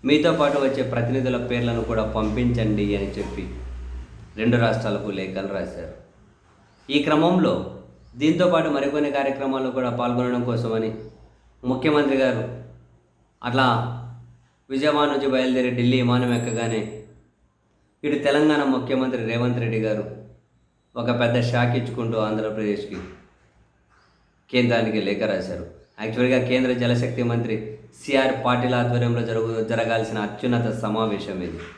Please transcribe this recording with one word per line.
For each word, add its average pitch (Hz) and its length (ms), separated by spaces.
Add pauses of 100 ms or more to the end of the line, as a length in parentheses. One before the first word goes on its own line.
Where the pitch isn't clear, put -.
మీతో 151 280
పాటు 143 260
వచ్చే 135 240
ప్రతినిధుల 123 540
పేర్లను 120 480
కూడా 110 200
పంపించండి" 107 920
అని 98 140
చెప్పి - 440 (800)
రెండు 113 200
రాష్ట్రాలకు 107 540
లేఖలు 95 380
రాశారు. 90 460 (960)
ఈ 147 100
క్రమంలో 156 800 (360)
దీంతో 165 320
పాటు 160 200
మరికొన్ని 143 420
కార్యక్రమాల్లో 135 600
కూడా 127 200
పాల్గొనడం 123 540
కోసమని 113 500 (720)
ముఖ్యమంత్రి 135 520
గారు 123 520 (760)
అట్లా 123 500 (760)
విజయవాడ 147 380
నుంచి 139 200
బయలుదేరి 127 420
ఢిల్లీ 123 260
విమానం 123 380
ఎక్కగానే 113 680 (1000)
ఇటు 147 200
తెలంగాణ 147 380
ముఖ్యమంత్రి 127 640
రేవంత్ 117 340
రెడ్డి 110 220
గారు 107 360 (800)
ఒక 120 240
పెద్ద 120 220
షాక్ 120 340
ఇచ్చుకుంటూ 117 420
ఆంధ్రప్రదేశ్కి, 107 760 (1600)
కేంద్రానికి 117 480
లేఖ 104 220
రాశారు. 92 440 (340)
యాక్చువల్గా 120 480
కేంద్ర 127 240
జలశక్తి 120 500
మంత్రి 113 560 (280)
సిఆర్ 131 380
పాటిల్ 123 300
ఆధ్వర్యంలో 120 480
జరుగు-, 113 460
జరగాల్సిన 113 500
అత్యున్నత 117 540
సమావేశం 104 680
ఇది. 82 160 (200)